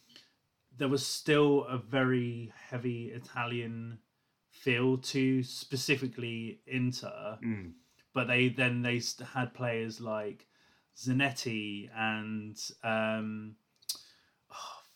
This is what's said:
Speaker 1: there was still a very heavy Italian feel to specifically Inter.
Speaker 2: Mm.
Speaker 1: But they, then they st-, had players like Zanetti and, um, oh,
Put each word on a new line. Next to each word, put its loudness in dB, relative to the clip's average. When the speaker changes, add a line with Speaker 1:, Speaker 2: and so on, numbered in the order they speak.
Speaker 1:
there 2
was 2
still 6
a -4
very 0
heavy -4
Italian -6
feel 4
to 4
specifically -2
Inter. -2
Speaker 2:
Mm. -6
Speaker 1:
But 0
they, 4
then 2
they 2
st-, -6
had -4
players -4
like -6
Zanetti 0
and, -4
um, -2
oh, -14